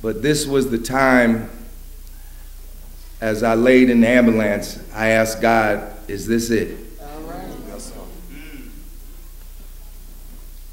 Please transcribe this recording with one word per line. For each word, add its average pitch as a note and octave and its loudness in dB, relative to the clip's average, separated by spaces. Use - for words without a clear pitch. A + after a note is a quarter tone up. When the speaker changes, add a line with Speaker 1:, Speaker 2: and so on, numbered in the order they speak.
Speaker 1:
But A2 -2
this D3 2
was C#3 2
the A2+ 0
time, B2+ 4
as A2 0
I A2+ 4
laid B2+ 8
in A#2+ 6
the A2+ 8
ambulance, A2 4
I A2 2
asked A2+ 4
God, A2 4
"Is G2 -8
this A2+ 0
it?" F#2+ 0
Speaker 2:
All - -12
right. - -12